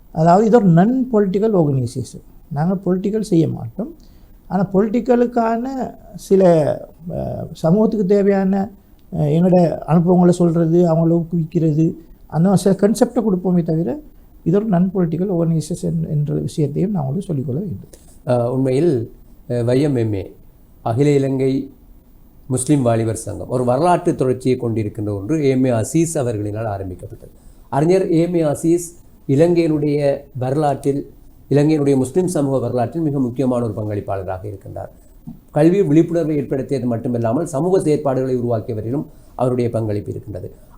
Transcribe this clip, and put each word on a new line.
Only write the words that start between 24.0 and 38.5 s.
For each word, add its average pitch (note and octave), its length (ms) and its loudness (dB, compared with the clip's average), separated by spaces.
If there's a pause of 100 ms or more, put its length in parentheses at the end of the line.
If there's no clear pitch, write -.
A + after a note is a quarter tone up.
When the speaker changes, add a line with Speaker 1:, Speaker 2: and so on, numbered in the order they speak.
Speaker 2:
தொடர்ச்சியை B2+ 440 0
கொண்டிருக்கின்ற G#2+ 560 -4
ஒன்று. G#2+ 300 -2
ஏ C3+ 40 2
எம் C3 160 2
ஏ C3 60 2
அசீஸ் D#3 480 0
அவர்களினால் A2 480 -4
ஆரம்பிக்கப்பட்டது. F#2+ 640 -10 (380)
அறிஞர் F3 440 2
ஏ D#3+ 80 4
எம் F3 140 0
ஏ E3 80 2
அசீஸ் E3 400 0 (460)
இலங்கையினுடைய D3 880 2 (220)
வரலாற்றில், C#3 720 -2 (400)
இலங்கையினுடைய C#3+ 460 4
முஸ்லிம் C3 300 0
சமூக C#3 320 -2
வரலாற்றில் A#2+ 440 -2
மிக C#3+ 180 0
முக்கியமான B2 440 -2
ஒரு A2 80 -4
பங்களிப்பாளராக G2 760 -6
இருக்கின்றார். G2 420 -12 (600)
கல்வி E3+ 320 4
விழிப்புணர்வை D#3+ 540 2
ஏற்படுத்தியது C3 500 -4
மட்டுமல்லாமல், A#2+ 600 -2
சமூக F3+ 340 0
செயற்பாடுகளை C3+ 560 0
உருவாக்கியவரிலும் A#2 680 -4 (280)